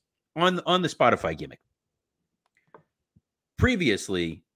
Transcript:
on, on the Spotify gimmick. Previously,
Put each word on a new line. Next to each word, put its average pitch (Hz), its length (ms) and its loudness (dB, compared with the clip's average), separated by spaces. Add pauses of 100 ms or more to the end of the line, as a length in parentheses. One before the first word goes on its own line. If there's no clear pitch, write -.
(340)
on, 175 320 0
on 180 160 2
the 160 60 0
Spotify 98 500 2
gimmick. - 220 -14 (2000)
Previously, 98 840 0 (140)